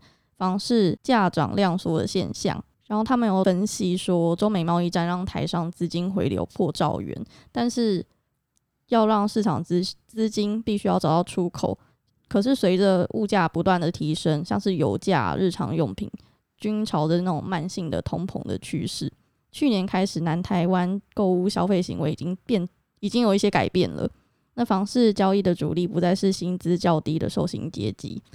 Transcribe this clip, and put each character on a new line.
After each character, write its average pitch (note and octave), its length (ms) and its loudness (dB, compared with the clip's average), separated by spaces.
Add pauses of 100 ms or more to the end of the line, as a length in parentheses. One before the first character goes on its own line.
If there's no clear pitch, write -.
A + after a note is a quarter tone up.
(360)
房 F#3 200 -2
市 G3 460 2
价 G#3+ 260 4
涨 - 280 0
量 F#3 200 2
缩 E3 220 0
的 - 80 0
现 F3 260 -2
象。 - 320 -4 (220)
然 G#3 100 -4
后 A3 80 0
他 B3 120 2
们 A#3 120 2
有 F#3+ 160 4
分 F#3 220 2
析 F3+ 300 -2
说， E3+ 400 2
中 G#3+ 140 0
美 F#3+ 140 0
贸 E3+ 160 2
易 F3 80 2
战 E3+ 180 0
让 F3+ 200 -4
台 E3 200 -4
商 E3+ 240 -4
资 F3 160 -6
金 F3 240 -4
回 F#3+ 180 -2
流 F2+ 180 -2
破 E3+ 240 -2
兆 - 300 -2
元， D#2 220 -8 (300)
但 A#3+ 160 0
是 A3+ 380 0 (840)
要 A3+ 180 4
让 G#3+ 220 4
市 G#3+ 140 0
场 E3+ 200 2
资-， F3 200 0 (240)
资 A3 240 -2
金 G#3+ 320 -2
必 G#3 160 0
须 G3+ 100 -2
要 F#3 100 4
找 D#3 120 0
到 E3+ 120 4
出 F3+ 280 -2
口， - 280 -4 (520)
可 G3+ 100 2
是 B3+ 140 2
随 F#3 240 2
着 F#3+ 340 4
物 A3 140 -2
价 F#3+ 200 2
不 E3 160 -2
断 F#3 160 2
的 E3+ 140 0
提 D3+ 220 -2
升， D#3 280 0
像 G3+ 160 -2
是 G3 180 0
油 A#2 200 0
价、 A2 400 0
日 F#3 140 0
常 D3 240 -4
用 D3 200 0
品， - 140 -10 (480)
均 G#3+ 300 -4
朝 D#3 200 0
着 E3+ 140 2
那 F#3 100 -2
种 D3+ 140 -4
慢 F3 240 -4
性 F3 220 -6
的 E2+ 100 -2
通 F3 260 -4
膨 - 180 -8
的 - 140 -4
趋 - 280 -6
势。 - 260 -8 (380)
去 - 180 0
年 G3 160 0
开 F#3+ 220 0
始， F#3 140 -4
南 E3 220 -2
台 F3 260 0
湾 F3+ 300 0 (140)
购 G3+ 160 0
物 F3+ 200 2
消 F3+ 180 -2
费 F#3 160 2
行 - 160 -6
为 D#3 140 -2
已 - 20 -4
经 F3 200 -6 (120)
变， F#3 200 0 (340)
已 G3+ 80 -2
经 A#3 120 0
有 G#3+ 140 4
一 G3+ 40 4
些 - 120 2
改 - 180 2
变 F3+ 220 2
了。 - 180 -4 (460)
那 A#3+ 100 -2
房 G3+ 220 2
市 A3+ 260 4
交 G3 220 4
易 G3+ 80 2
的 F#3 100 4
主 D#3+ 220 -2
力 F3 120 0
不 D#3+ 140 -2
再 F3 140 4
是 G3 160 2
薪 F3+ 260 -4
资 F3 220 0
较 E3 220 2
低 D#3 180 -2
的 - 100 -2
受 - 160 -2
薪 - 260 -6
阶 G#2+ 220 -4
级， - 300 -10 (120)